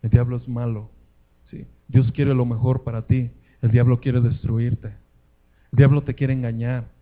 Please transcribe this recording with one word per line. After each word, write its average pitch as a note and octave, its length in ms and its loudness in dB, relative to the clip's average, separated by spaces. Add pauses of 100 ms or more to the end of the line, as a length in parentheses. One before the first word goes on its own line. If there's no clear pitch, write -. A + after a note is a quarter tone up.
El A2+ 80 -4
diablo A#2+ 280 2
es A#2+ 100 -10
malo. A#2 420 -6 (600)
¿Sí? C#3 140 -18 (220)
Dios B2 240 4
quiere C#3 220 0
lo B2+ 120 0
mejor A#2+ 380 -2
para A2+ 200 -8
ti. B2 280 -2 (300)
El A2+ 100 0
diablo A#2+ 280 4
quiere B2 220 -2
destruirte. A2+ 680 -2 (840)
El A#2+ 60 0
diablo C#3 260 6
te B2+ 120 -6
quiere C3+ 180 -2
engañar. A#2+ 520 -6 (160)